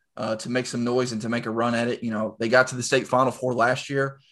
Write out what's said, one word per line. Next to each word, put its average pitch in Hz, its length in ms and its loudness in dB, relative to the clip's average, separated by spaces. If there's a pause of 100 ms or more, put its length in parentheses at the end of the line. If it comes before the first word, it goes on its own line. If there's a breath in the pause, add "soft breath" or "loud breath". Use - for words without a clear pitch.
(160)
uh, 110 200 -4
to 117 140 -8
make 123 160 0
some 120 160 -4
noise 123 300 0
and 110 100 -4
to 117 60 -4
make 117 180 -2
a 113 40 -4
run 117 240 0
at 120 140 0
it. 120 140 -4
You 117 80 -4
know, 107 300 -4
they 117 80 0
got 127 200 6
to 131 80 -8
the 123 60 -4
state 131 240 2
Final 127 240 2
Four 127 240 -4
last 123 360 0
year, 135 280 -2 (140 soft breath)